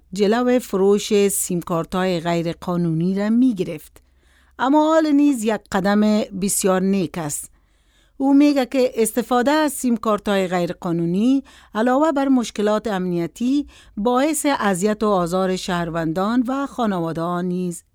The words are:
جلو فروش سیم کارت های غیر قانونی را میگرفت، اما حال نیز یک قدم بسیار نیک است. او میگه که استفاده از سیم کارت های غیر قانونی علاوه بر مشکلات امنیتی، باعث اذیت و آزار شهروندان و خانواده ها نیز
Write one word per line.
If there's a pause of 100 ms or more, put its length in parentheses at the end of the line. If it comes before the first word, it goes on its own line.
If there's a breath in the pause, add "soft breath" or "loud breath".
(120)
جلو
فروش
سیم
کارت
های
غیر
قانونی
را
میگرفت، (560)
اما
حال
نیز
یک (120)
قدم (200)
بسیار
نیک
است. (640)
او
میگه
که
استفاده
از
سیم
کارت
های
غیر
قانونی (300 loud breath)
علاوه
بر
مشکلات
امنیتی، (300 soft breath)
باعث (120)
اذیت
و
آزار
شهروندان
و
خانواده
ها
نیز (100)